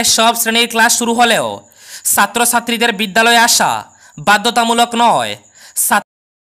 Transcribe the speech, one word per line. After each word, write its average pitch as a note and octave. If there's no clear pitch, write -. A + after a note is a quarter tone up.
সব A#3
শ্রেণীর A3+
ক্লাস A3+
শুরু A#3
হলেও A3+
ছাত্রছাত্রীদের A#3
বিদ্যালয়ে A3+
আসা E3
বাধ্যতামূলক A#3
নয়। E3+
ছাত-, -